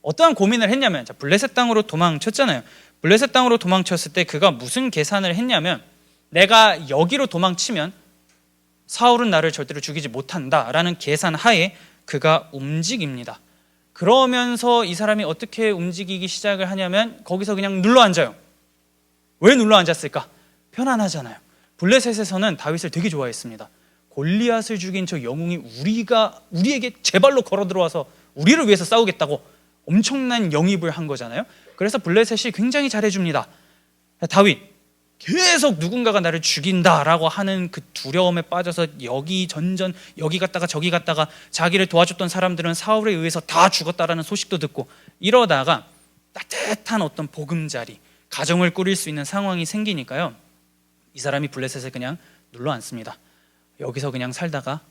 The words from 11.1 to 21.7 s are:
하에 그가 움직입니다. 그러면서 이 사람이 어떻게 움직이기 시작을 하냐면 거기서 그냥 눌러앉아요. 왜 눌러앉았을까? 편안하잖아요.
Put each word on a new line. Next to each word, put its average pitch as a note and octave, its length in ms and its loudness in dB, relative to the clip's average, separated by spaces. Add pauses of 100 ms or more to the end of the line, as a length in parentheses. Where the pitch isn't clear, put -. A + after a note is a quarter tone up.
하에 G3 400 2 (300)
그가 D#3 460 0
움직입니다. C#3+ 880 -6 (540)
그러면서 A#3+ 920 2
이 F3 80 -6
사람이 G#3+ 300 0
어떻게 G#3 480 -4
움직이기 F3+ 560 -6
시작을 F#3+ 420 -4
하냐면 G3 540 -2
거기서 G3 320 -4
그냥 G3 260 -2
눌러앉아요. F#3 540 6 (1040)
왜 A#3 160 8
눌러앉았을까? F#3 720 2 (440)
편안하잖아요. G3 640 -2 (420)